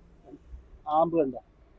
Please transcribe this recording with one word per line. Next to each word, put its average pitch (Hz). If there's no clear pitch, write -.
ആംപ് 165
കണ്ടോ, 135